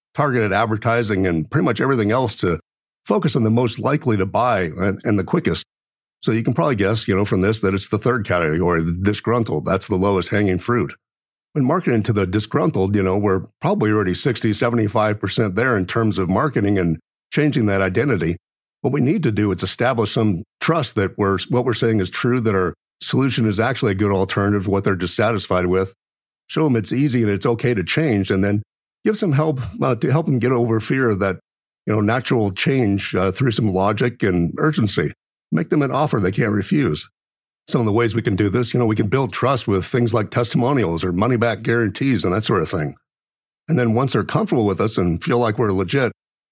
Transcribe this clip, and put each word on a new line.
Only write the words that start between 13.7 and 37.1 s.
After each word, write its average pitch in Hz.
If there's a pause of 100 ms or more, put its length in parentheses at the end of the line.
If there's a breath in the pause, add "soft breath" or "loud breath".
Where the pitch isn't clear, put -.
already 101
sixty, 113
seventy-five 107
percent 101
there 120
in 92
terms 110
of 90
marketing 104
and 85 (340)
changing 131
that 98
identity. 95 (440)
What -
we 147
need 160
to 123
do 104
is 87
establish 117
some 107 (180)
trust 160
that 98
we're, 98 (120)
what 123
we're 120
saying 110
is 90
true, 123
that 107
our 90 (260)
solution 123
is 101
actually 117
a -
good 101
alternative 98
to 98
what 98
they're 98
dissatisfied 92
with. 92 (540)
Show 156
them 135
it's 107
easy 127
and 104
it's 98
okay 123
to 95
change, 107
and 95
then 104 (420)
give 214
some 185
help, 147 (200)
uh, 131
to 113
help 160
them 131
get 123
over 117
fear 127
that 95 (480)
you 110
know, 107
natural 110
change, 101
uh, 92
through 131
some 107
logic 104
and 90
urgency. 117 (400)
Make 160
them 151
an 131
offer 139
they 92
can't 107
refuse. 104 (580)